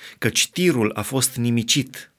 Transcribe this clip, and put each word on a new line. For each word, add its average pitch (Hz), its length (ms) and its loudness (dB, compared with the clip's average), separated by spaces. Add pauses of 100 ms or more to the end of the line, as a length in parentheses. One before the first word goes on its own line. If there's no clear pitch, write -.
(180)
căci - 300 0
Tirul 139 440 2
a 104 100 -6
fost 127 340 -2
nimicit 120 840 0